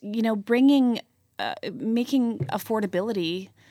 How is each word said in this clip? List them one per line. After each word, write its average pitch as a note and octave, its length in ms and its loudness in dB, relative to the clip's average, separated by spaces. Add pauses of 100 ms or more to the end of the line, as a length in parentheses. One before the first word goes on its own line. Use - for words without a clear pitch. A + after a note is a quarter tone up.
you G#3+ 220 -4
know, A3 120 2
bringing, B3 680 4 (380)
uh, - 180 -6 (180)
making A#3 640 0 (120)
affordability, F#3+ 1000 -4 (200)